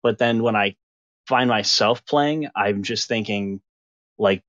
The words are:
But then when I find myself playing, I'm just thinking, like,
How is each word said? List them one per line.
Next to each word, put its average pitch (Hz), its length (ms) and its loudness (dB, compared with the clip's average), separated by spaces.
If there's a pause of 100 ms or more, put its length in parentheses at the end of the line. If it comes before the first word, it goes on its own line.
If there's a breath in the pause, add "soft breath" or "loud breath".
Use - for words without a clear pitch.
But 113 160 0
then 117 240 2
when 113 140 2
I 101 200 0 (500)
find 127 220 2
myself 113 580 0
playing, 147 480 0
I'm 101 280 0
just 110 260 -6
thinking, 101 520 -4 (580)
like, - 300 2